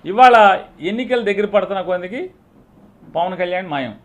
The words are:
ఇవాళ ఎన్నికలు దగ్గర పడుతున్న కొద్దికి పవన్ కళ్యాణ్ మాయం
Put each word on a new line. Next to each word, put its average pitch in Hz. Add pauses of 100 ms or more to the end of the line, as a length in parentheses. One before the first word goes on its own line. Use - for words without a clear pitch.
ఇవాళ 233 (520)
ఎన్నికలు 233
దగ్గర 202
పడుతున్న 190
కొద్దికి 180 (960)
పవన్ 180
కళ్యాణ్ 180
మాయం 127 (100)